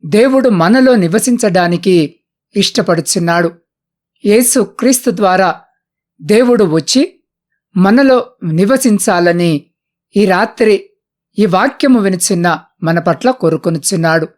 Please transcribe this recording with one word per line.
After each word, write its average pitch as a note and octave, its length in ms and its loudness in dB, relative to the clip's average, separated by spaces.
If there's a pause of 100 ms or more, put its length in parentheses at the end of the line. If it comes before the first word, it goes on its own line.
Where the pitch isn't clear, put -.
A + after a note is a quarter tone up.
దేవుడు B3+ 440 2
మనలో A#3 460 2
నివసించడానికి F3+ 1200 0 (360)
ఇష్టపడుచున్నాడు. E3+ 960 -2 (760)
యేసు A#3+ 340 2
క్రీస్తు A#3+ 520 -2
ద్వారా F#3 500 0 (600)
దేవుడు G#3+ 440 2
వచ్చి E3 540 -2 (580)
మనలో B3 540 2 (120)
నివసించాలని F3 1300 0 (460)
ఈ G3+ 80 2
రాత్రి G3+ 640 -2 (500)
ఈ G#3 60 2
వాక్యము A#3+ 540 0
వినుచున్న F3+ 600 -2 (240)
మన E3 160 0
పట్ల F3 320 -2
కోరుకొనుచున్నాడు. E3 960 -2 (100)